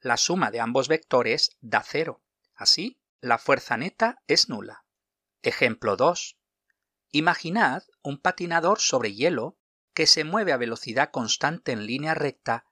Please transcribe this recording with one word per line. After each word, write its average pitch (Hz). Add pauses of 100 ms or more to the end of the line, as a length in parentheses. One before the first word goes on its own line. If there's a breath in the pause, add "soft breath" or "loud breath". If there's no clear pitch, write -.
La 120
suma 165
de 117
ambos 127
vectores 123
da 110
cero. 151 (320)
Así, - (200)
la 120
fuerza 131
neta -
es -
nula. 104 (560)
Ejemplo 113
dos. 139 (760)
Imaginad 165 (180)
un 143
patinador 175
sobre 113
hielo 135 (360)
que 156
se 151
mueve 180
a 135
velocidad 120
constante 139
en 107
línea 139
recta 135